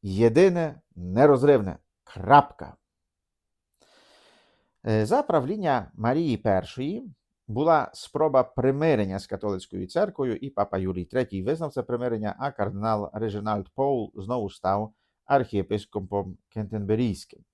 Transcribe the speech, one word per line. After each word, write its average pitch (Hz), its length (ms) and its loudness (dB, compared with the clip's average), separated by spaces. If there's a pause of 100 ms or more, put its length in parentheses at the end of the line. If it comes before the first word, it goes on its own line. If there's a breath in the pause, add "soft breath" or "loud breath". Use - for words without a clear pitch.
Єдине, 143 800 4 (140)
нерозривне. 117 800 4 (260)
Крапка. - 720 2 (2000 soft breath)
Е, 110 180 2
за 240 180 2
правління 151 720 -2
Марії 127 440 0
Першої 139 800 -4 (320)
була 147 460 2
спроба 143 500 0
примирення 127 760 0
з - 80 -16
католицькою 98 600 -6
церквою, 165 480 -2
і 135 140 -10
папа 101 280 -2
Юрій 92 280 -4
Третій 107 380 -4
визнав 156 300 -4
це 127 100 -4
примирення, 117 560 -4
а 139 120 -6
кардинал 104 640 -4
Реджинальд 104 560 -4
Поул 135 460 -2
знову 104 340 -6
став 101 440 -4 (320)
архієпископом 101 1120 -2 (120)
Кентерберійським. 107 960 -4 (100)